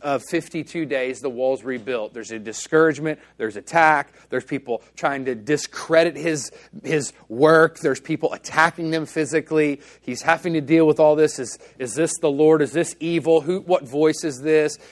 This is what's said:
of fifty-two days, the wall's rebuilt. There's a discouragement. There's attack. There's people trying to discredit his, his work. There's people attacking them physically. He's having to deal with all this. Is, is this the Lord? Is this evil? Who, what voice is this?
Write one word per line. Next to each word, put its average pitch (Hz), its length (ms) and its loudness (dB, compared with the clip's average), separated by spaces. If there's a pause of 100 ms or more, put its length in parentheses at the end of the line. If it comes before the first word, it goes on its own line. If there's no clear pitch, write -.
of 143 300 -4
fifty-two 160 560 -6
days, 131 340 -6
the 143 80 -8
wall's 131 360 -4
rebuilt. 120 500 -8
There's 113 160 -14
a 113 80 -10
discouragement. 151 800 0 (180)
There's 110 200 -6
attack. 156 560 2 (180)
There's 127 140 -4
people 127 360 -6 (160)
trying 139 300 -4
to 127 80 -4
discredit 147 800 -2
his, 156 340 -4 (320)
his 147 300 -4 (160)
work. 160 520 4
There's 139 200 -2
people 156 320 -4
attacking 160 580 0
them 160 140 -2
physically. 156 800 -2 (180)
He's - 220 -10
having 165 320 0
to 156 80 -2
deal 160 240 4
with 151 140 2
all 151 160 6
this. 151 220 2
Is, 120 200 -10 (200)
is 127 160 -8
this 160 260 -2
the 156 100 0
Lord? 156 320 4
Is 139 100 -2
this 156 280 -4
evil? 160 420 0
Who, 185 180 -4
what 175 220 0
voice 147 420 -2
is 131 160 -8
this? 151 380 0 (140)